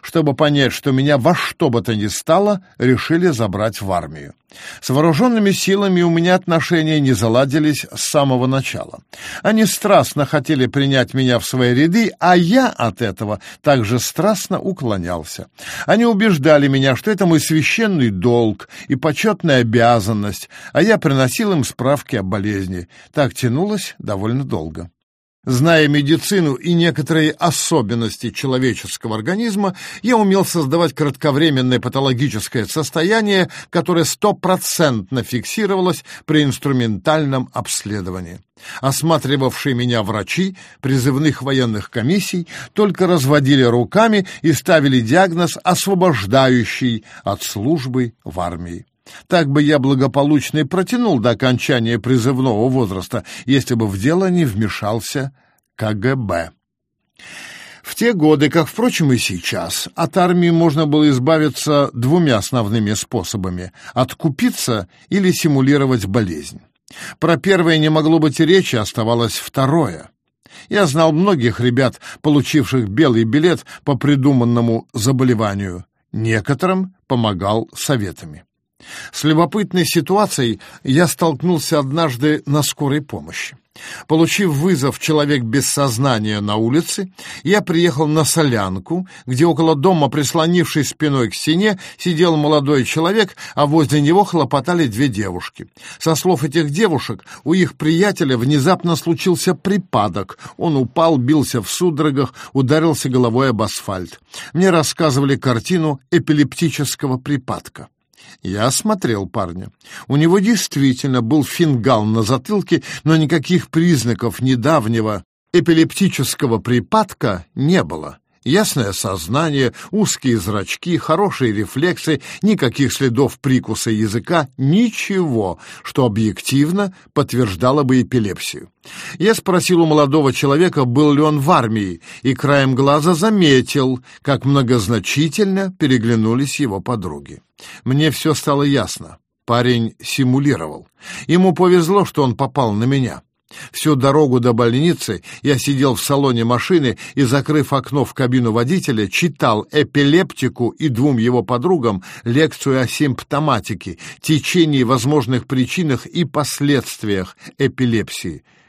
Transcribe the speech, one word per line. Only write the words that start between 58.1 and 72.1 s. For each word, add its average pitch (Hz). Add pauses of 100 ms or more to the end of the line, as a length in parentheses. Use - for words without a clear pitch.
годы, 151
как, 165
впрочем, 180
и 123
сейчас, -
от 165
армии 175
можно 165
было 151
избавиться 147
двумя 135
основными 107
способами: 92 (220)
откупиться 131 (200)
или 185
симулировать 135
болезнь. 95 (600)
Про 160
первое 170
не 156
могло 156
быть 156
и 160
речи, 185
оставалось 117
второе. 135 (580)
Я 208
знал 160
многих 151
ребят, 123 (220)